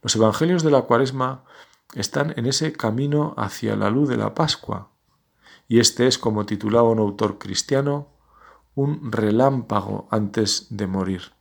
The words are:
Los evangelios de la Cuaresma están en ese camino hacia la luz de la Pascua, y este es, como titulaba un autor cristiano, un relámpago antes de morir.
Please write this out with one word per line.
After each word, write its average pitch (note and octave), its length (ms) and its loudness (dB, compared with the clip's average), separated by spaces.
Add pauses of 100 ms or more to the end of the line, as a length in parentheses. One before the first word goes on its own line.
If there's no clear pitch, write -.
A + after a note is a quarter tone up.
Los A2+ 140 -4
evangelios D#3 480 2
de D#3 80 4
la C3+ 100 6
Cuaresma C3 640 0 (500)
están C#3+ 440 -4
en A#2+ 100 -2
ese D3 260 -2
camino C#3+ 640 -2
hacia G#2+ 380 -4
la G2+ 160 0
luz C#3 180 2
de A#2+ 80 -2
la G#2+ 160 -2
Pascua, - 560 -4 (760)
y A2+ 120 6
este A#2+ 280 4
es, B2+ 100 2
como G#2 280 -2
titulaba G#2+ 440 2
un A2+ 100 2
autor G2+ 400 0
cristiano, C#3 680 -2 (680)
un C#3+ 360 -2
relámpago G#2+ 1000 0
antes G#2+ 600 -2
de G2+ 160 -4
morir. F#2 540 -4